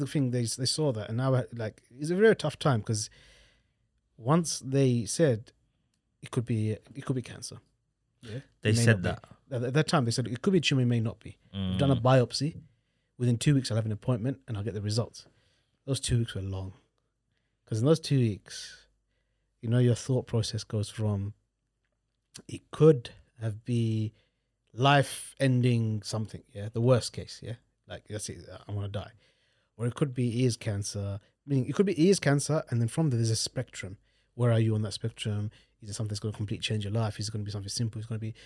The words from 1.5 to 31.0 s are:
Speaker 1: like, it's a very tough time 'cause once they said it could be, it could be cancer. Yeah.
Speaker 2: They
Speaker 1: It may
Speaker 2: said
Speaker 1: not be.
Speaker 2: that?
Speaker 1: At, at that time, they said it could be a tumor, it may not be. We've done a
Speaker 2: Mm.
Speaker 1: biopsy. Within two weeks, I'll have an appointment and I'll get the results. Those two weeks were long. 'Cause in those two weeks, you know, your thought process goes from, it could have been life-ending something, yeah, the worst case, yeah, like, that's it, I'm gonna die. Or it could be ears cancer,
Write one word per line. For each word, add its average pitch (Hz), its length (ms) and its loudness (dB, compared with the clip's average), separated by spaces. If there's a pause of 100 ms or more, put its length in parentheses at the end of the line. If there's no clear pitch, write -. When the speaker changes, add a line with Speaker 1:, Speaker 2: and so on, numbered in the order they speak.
Speaker 1:
like, 113 280 -10 (160)
it's 151 120 -6
a 175 60 0
very 208 200 6
tough - 240 -6
time 123 240 4
'cause 107 260 -2 (1080)
once 151 420 0
they 131 460 2
said 123 460 2 (720)
it - 100 -16
could 117 140 -2
be, 107 260 0
it - 340 -10
could 131 100 -2
be 127 60 -4
cancer. - 360 -14 (640)
Yeah. 113 180 -12 (220)
Speaker 2:
They 107 100 4
Speaker 1:
It 110 60 6
may 117 60 2
Speaker 2:
said 110 200 6
Speaker 1:
not 87 120 0
be. - 60 -16 (280)
Speaker 2:
that? 180 60 -8
Speaker 1:
At, 120 120 -2
at 131 80 -4
that 151 120 2
time, 151 180 2
they 117 60 0
said 123 160 -2
it 123 140 -8
could 202 100 2
be 185 60 4
a 151 40 4
tumor, 135 200 2
it 123 60 4
may 120 120 2
not 113 200 -4
be. - 180 -18 (160)
We've 95 240 -2
done 139 140 4
a 131 40 6
Speaker 2:
Mm. 113 60 -2
Speaker 1:
biopsy. 120 560 2 (600)
Within 120 200 2
two 147 180 4
weeks, 127 160 2
I'll 107 60 -2
have 110 80 -2
an 110 60 -2
appointment 123 560 -2
and 104 100 -6
I'll 101 60 -6
get 113 100 -6
the 104 80 -6
results. 104 440 -4 (600)
Those 135 140 -2
two 120 200 0
weeks 113 160 -2
were 98 60 -6
long. 95 320 -6 (920)
'Cause 110 140 -4
in 117 60 2
those 160 140 6
two 139 200 2
weeks, - 680 -4 (760)
you 117 80 -6
know, 120 100 4
your 123 160 4
thought - 320 -2
process - 360 -2
goes 107 260 -4
from, 104 440 -4 (1120)
it - 240 -14
could 151 400 6 (300)
have 113 240 -6
been 110 460 0 (600)
life-ending 123 1300 2
something, - 400 -8 (100)
yeah, 101 180 -8
the 117 100 -2
worst 120 320 4
case, - 300 -12
yeah, 113 120 -10 (320)
like, - 220 -14
that's 101 200 -8
it, - 180 -14 (200)
I'm 104 80 -8
gonna 101 120 -4
die. 98 240 -8 (640)
Or 117 100 -6
it 113 100 -4
could 139 180 -2
be 120 300 -2
ears 120 140 2
cancer, 101 640 -6 (260)